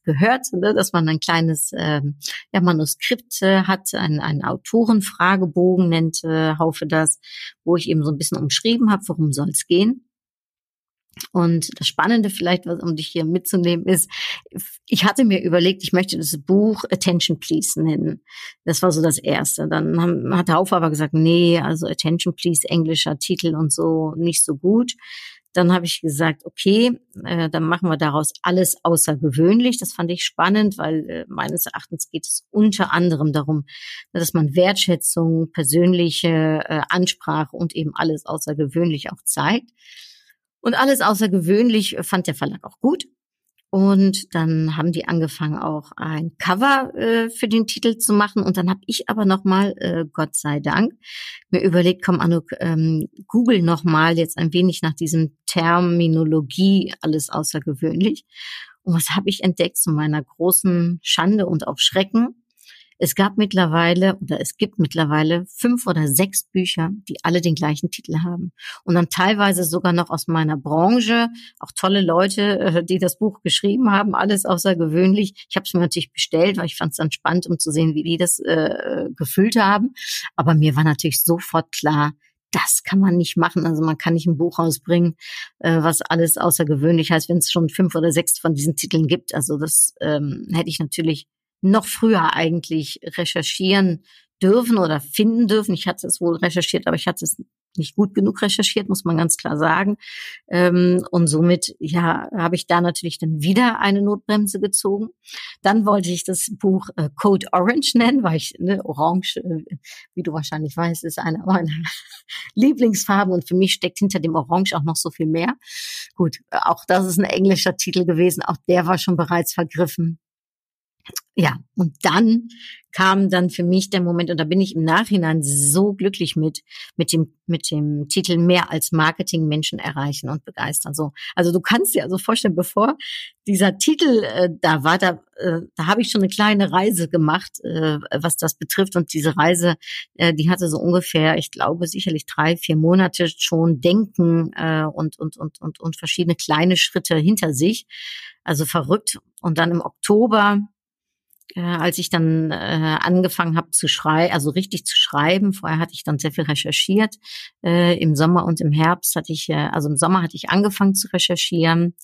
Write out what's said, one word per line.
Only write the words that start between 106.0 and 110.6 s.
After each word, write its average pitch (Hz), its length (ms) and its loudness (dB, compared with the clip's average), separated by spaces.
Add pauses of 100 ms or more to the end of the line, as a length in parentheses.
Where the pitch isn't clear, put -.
ich 175 140 -4
das - 340 -4
Buch, 190 380 0
äh, 151 180 -2
Code 196 380 2
Orange 233 420 2
nennen, 247 280 4
weil 165 140 2
ich, - 220 -6
ne, 190 260 -2
Orange, 165 520 -2
äh, 165 400 -8 (380)
wie 180 80 -6
du 160 100 -6
wahrscheinlich 156 440 -6